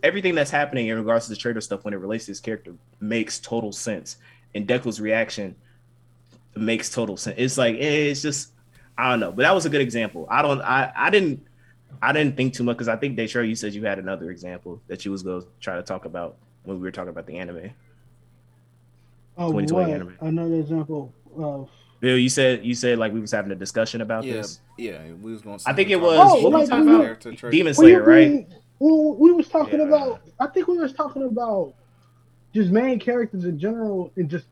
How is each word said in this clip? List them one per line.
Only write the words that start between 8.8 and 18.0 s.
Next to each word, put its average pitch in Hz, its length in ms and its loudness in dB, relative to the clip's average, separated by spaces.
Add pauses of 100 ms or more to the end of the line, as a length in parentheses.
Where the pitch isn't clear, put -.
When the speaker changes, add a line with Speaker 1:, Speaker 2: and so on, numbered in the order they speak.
Speaker 1:
I 127 120 0
don't 123 100 2
know, 92 140 -4
but 104 80 -4
that 160 140 4
was 170 100 -2
a 160 40 -2
good 143 120 0
example. 110 480 -6
I 123 120 0
don't, 143 200 -2
I, 127 340 -2
I 147 140 -2
didn't, 185 360 0 (560)
I 131 120 0
didn't 147 240 0
think 127 160 -2
too 127 100 -6
much 120 140 -2
'cause 120 100 -6
I 113 80 -2
think, 131 220 -6
Daytra, 117 300 -4
you 110 80 -4
said 107 180 -8
you 104 100 -10
had 98 160 -4
another 92 320 -10
example 90 560 -16
that 92 160 -12
you 101 80 -8
was 95 120 -8
gonna 90 200 -8 (160)
try 92 160 -10
to 87 80 -10
talk 92 220 -10
about 85 320 -12 (260)
when 95 140 -10
we 90 60 -10
were 92 80 -8
talking 90 180 -12
about 82 180 -14
the 80 100 -14
anime. 90 340 -14 (1700)